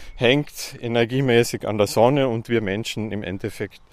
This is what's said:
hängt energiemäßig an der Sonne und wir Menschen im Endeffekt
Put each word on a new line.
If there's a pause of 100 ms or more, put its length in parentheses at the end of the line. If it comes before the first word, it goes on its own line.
(160)
hängt
energiemäßig
an
der
Sonne
und
wir
Menschen
im
Endeffekt (120)